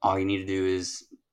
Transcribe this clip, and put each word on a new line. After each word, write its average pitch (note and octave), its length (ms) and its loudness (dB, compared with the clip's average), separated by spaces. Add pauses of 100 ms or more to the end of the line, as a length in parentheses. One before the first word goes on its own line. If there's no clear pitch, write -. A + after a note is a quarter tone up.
all F#2+ 180 2
you F#2+ 60 0
need G2 140 0
to F#2+ 60 -6
do F#2+ 200 0
is F#2 420 -2 (260)